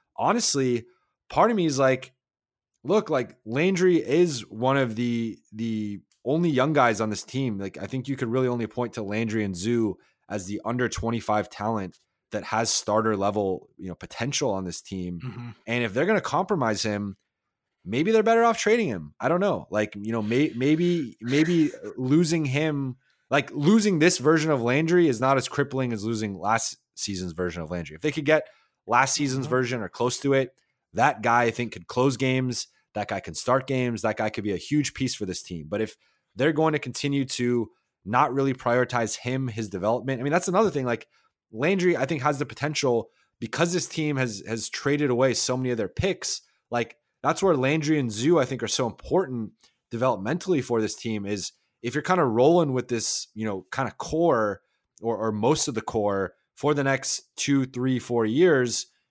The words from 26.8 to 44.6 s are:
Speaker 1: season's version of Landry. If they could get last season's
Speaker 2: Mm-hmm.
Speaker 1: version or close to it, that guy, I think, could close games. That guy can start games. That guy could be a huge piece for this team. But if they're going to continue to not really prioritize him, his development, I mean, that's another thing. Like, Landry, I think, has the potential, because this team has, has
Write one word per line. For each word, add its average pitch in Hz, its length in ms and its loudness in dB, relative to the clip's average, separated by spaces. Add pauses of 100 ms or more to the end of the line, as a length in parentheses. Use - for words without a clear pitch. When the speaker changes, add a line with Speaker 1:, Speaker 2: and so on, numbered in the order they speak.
Speaker 1:
season's 90 380 -6
version 87 280 -4
of 78 80 -10
Landry. 80 260 -8
If 78 60 -16
they 151 100 -2
could 147 140 -6
get 156 220 2 (400)
last 123 260 4
season's 135 320 -2
Speaker 2:
Mm-hmm. 110 60 -4
Speaker 1:
version 123 300 0
or 92 80 -8
close 123 320 -2
to 139 120 2
it, 131 200 2 (400)
that 123 280 2
guy, 120 220 4
I 117 80 2
think, 120 220 -6
could 90 140 -16
close 127 300 2
games. 131 500 -2 (280)
That 104 120 -4
guy 101 120 -4
can - 160 -12
start 131 320 0
games. 123 340 -2
That 107 160 -2
guy 110 120 0
could 107 140 -6
be 101 100 -2
a 87 40 -2
huge 147 360 -2
piece 131 200 -4
for 104 120 -6
this 90 180 -6
team. 80 260 -10
But 104 120 -4
if 107 140 -6 (400)
they're 147 180 2
going 156 200 2
to 147 60 -2
continue 139 460 -2
to 123 440 -2 (340)
not 123 300 0
really 135 200 0
prioritize 120 640 0
him, 131 300 -4
his 107 220 -6
development, 110 500 -2
I 123 40 -6
mean, 143 100 0
that's 180 140 0
another 196 220 2
thing. 135 160 -2
Like, 120 220 -4 (440)
Landry, 175 440 2
I 131 100 0
think, 143 160 -4
has 143 180 0
the 139 60 -2
potential, 131 640 -2 (300)
because 170 340 -2
this 175 140 -2
team 151 300 -2
has, 113 300 -2
has 113 220 -4